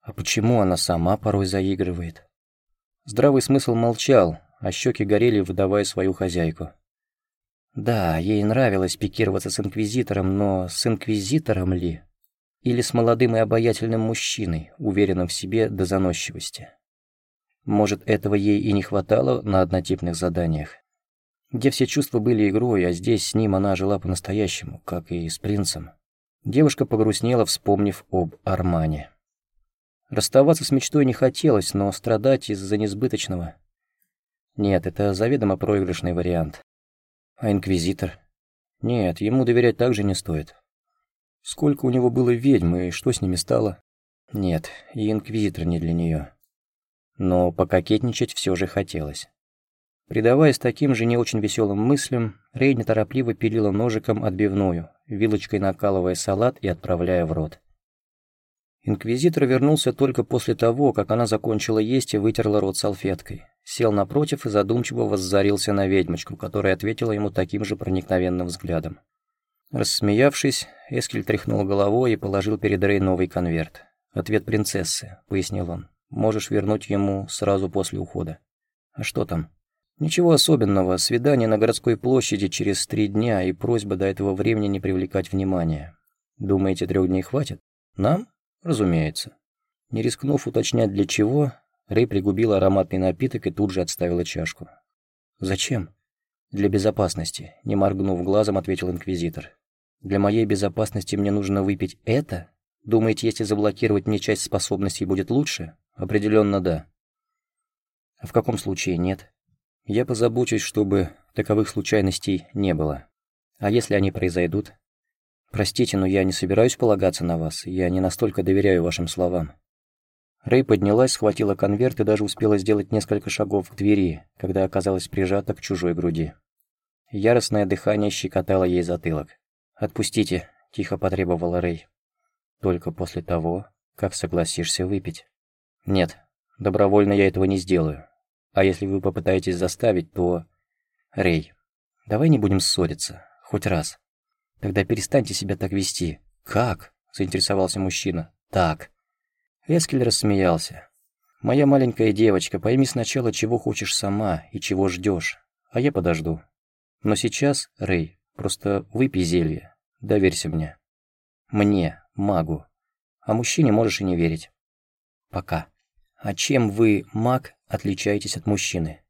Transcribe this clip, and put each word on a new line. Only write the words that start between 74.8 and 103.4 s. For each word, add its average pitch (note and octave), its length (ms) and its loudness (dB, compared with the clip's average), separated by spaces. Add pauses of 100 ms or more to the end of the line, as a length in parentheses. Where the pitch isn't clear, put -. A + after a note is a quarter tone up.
пояснил F#2+ 420 -4
он. F2 200 -10 (220)
«Можешь G#2+ 400 -2
вернуть G#2 380 -2
ему G2 380 -2
сразу G2 420 0
после G2 300 -4
ухода». E2+ 400 -8 (540)
«А A#2+ 100 -10
что - 220 -4
там?» E2 260 -6 (480)
«Ничего E3 320 2
особенного. G2+ 640 4
Свидание A#2+ 520 2
на G#2+ 100 4
городской A2 380 2
площади A#2+ 500 0
через F#2+ 400 -2
три G#2+ 220 -2
дня G#2+ 340 0
и F#2 80 0
просьба G#2 460 -2
до F#2+ 80 -2
этого G2 320 0
времени G#2+ 320 0
не G2 100 -2
привлекать F#2+ 540 -2
внимания. E2+ 640 -2 (420)
Думаете, F#2+ 480 0
трех F#2 220 2
дней F#2 140 0
хватит?» - 360 -4 (380)
«Нам? D#3 320 0 (340)
Разумеется». D#3 720 0 (540)
Не A2 120 -4
рискнув C3+ 440 -2
уточнять A2+ 460 0
для G2 120 2
чего, B2+ 480 0 (360)
Рэй A2+ 200 2
пригубила G2+ 480 2
ароматный F#2+ 420 2
напиток F#2 480 -2
и F#2 60 -2
тут G2 180 0
же F#2 100 -4
отставила F2 440 -2
чашку. - 440 -8 (680)
«Зачем?» F#2+ 560 -4 (560)
«Для G2+ 180 0
безопасности», F#2+ 840 -2 (100)
не G2+ 120 -2
моргнув F#2+ 480 0
глазом, G2 340 2
ответил F2+ 320 -4
инквизитор. E2+ 640 -6 (440)
«Для G2 180 -2
моей G#2 280 2
безопасности G#2 680 -2
мне G2+ 160 0
нужно G2 320 0
выпить F#2+ 420 -2
это? A2+ 460 -2 (320)
Думаете, A2+ 460 2
если A2 160 -2